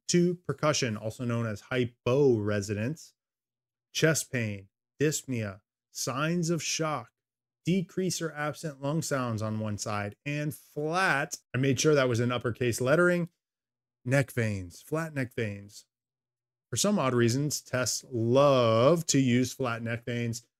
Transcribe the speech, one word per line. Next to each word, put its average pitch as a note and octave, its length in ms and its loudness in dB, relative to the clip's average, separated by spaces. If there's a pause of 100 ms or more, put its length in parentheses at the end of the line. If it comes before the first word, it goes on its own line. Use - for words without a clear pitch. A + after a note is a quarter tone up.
to F3 280 4
percussion, C#3+ 600 -2
also A2 300 -8
known A#2 200 -2
as G#2+ 160 -8
hyporesonance, A#2+ 1500 0 (800)
chest - 400 0
pain, G#2 380 -4 (300)
dyspnea, A#2 600 -4 (300)
signs D#3 580 -2
of E3+ 140 -2
shock, D3+ 480 -6 (540)
decrease F3+ 560 -2
or D#3+ 100 -6
absent D3 500 -8
lung D3 200 -2
sounds B2 400 -2
on A2 180 -4
one G#2+ 180 -4
side, G#2 380 -6 (100)
and D3 280 -4
flat, D#3 840 -2 (160)
I B2 40 -2
made C3+ 220 2
sure D#3 160 4
that C3 140 4
was A#2 100 2
in A#2+ 120 0
uppercase A#2+ 480 -2
lettering, E3+ 500 2 (760)
neck C3+ 260 2
veins, G2+ 500 -4
flat D#3 320 -6
neck C3+ 200 -6
veins. G#2 520 -8 (840)
For A#2+ 80 -4
some G3+ 200 2
odd C3 160 0
reasons, B2 480 2
tests - 480 -4
love B2+ 960 4
to C#3 120 4
use B2 340 2
flat A#2 300 -6
neck A#2 220 -6
veins. A#2+ 380 -4 (160)